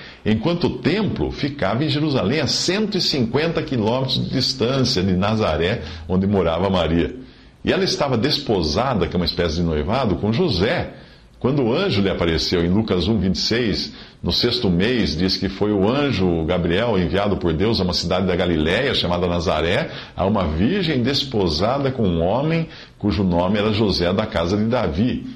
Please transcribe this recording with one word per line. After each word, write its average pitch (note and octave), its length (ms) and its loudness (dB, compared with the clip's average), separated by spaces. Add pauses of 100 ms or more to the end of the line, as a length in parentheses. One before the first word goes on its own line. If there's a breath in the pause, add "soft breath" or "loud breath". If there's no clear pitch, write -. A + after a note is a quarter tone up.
(240 loud breath)
enquanto C3 420 0
o - 120 -2
templo C#3+ 540 0
ficava A#2+ 520 -2
em D#3 60 0
Jerusalém, C3+ 500 0
a C#3 60 0
cento G3 540 -2
e - 20 0
cinquenta D3 600 0
quilômetros B2+ 600 0
de A#2 60 -4
distância B2 720 0
de F#2+ 120 2
Nazaré, F#2+ 680 0 (260 loud breath)
onde F#2 200 2
morava F#2 420 2
Maria. E2+ 460 2 (500 loud breath)
E G#2 60 2
ela F3+ 140 2
estava C#3 320 0
desposada, G#2 880 0
que D2 80 -4
é - 20 -2
uma F2 80 0
espécie D#2+ 300 0
de E2+ 60 -2
noivado, F2 560 0
com G#2 160 0
José, C3 640 0 (440 loud breath)
quando C3+ 240 0
o A2+ 100 2
anjo D#3 280 0
lhe G2 80 2
apareceu E2+ 540 0
em E2+ 40 2
Lucas F#2 400 2
um, A2 100 2
vinte F#2 180 0
e - 40 -4
seis, G#2+ 540 -2 (280 loud breath)
no F2 120 -2
sexto - 360 0
mês, F#2 460 2
diz F2+ 220 0
que G2+ 100 -2
foi G#2 240 -2
o G2+ 180 2
anjo F#2+ 540 0
Gabriel F2+ 560 0
enviado F#2 380 0
por E2+ 160 0
Deus G2+ 260 0
a F#2+ 60 0
uma F2 80 0
cidade F2+ 340 0
da F2+ 80 0
Galiléia F2+ 580 2
chamada F2 340 0
Nazaré, F2 640 0 (220 loud breath)
a F2 120 -2
uma G2 200 0
virgem C3+ 580 0
desposada A2+ 840 0
com B2 140 -2
um E2+ 180 2
homem E3 460 0 (320 loud breath)
cujo G#2 240 0
nome F2+ 360 2
era G#2+ 120 0
José F#2+ 400 2
da G2+ 140 0
casa F2 320 0
de G#2 80 0
Davi, A2 600 0 (100)